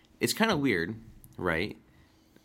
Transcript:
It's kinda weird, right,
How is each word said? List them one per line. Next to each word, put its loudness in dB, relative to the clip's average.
It's 2
kinda 2
weird, 0
right, -2